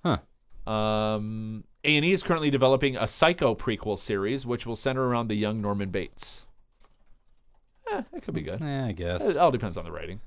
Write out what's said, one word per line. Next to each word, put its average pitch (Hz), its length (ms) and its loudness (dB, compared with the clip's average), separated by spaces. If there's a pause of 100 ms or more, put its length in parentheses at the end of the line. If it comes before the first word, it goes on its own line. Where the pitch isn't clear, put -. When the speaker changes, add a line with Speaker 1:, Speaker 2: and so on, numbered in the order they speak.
Speaker 1:
Huh. 156 140 4 (520)
Speaker 2:
Um, 107 920 0 (200)
A 151 120 6
and 147 80 4
E 180 80 4
is 185 100 2
currently 156 280 2
developing 131 460 4
a 107 100 0
Psycho 156 480 4
prequel 107 440 -2
series, 113 480 -2
which 120 200 -4
will 117 100 -4
center 131 280 -2
around 120 240 0
the 107 60 0
young 107 260 0
Norman 101 300 -2
Bates. - 560 -8 (1500)
Eh, 392 100 -2 (100)
that 339 100 -10
could - 120 -8
be 160 80 -2
good. 147 200 -6
Speaker 1:
Eh, 139 240 -2
I 104 60 -2
guess. 87 340 -2
Speaker 2:
It 185 100 2
all 165 140 6
depends 107 260 -2
on 85 80 -8
the 82 80 -10
writing. 85 340 -10